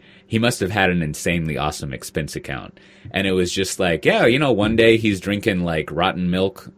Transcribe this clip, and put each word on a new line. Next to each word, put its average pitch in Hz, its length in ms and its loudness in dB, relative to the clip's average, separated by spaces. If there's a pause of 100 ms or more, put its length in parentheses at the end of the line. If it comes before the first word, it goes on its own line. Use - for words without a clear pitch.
(260)
he 113 140 -2
must 120 220 0
have 92 100 -2
had 95 180 4
an 87 120 2
insanely 78 560 -2
awesome 73 340 -4
expense 71 460 -8
account. - 420 -12 (300)
And 98 180 -2
it 95 60 0
was 90 180 2
just 95 260 -4
like, 85 280 0
yeah, 190 200 4
you 123 140 4
know, 139 140 2
one 107 240 2
day 113 180 6
he's 107 240 0
drinking, 98 460 -2
like, 78 260 -2
rotten 87 380 0
milk 92 480 -2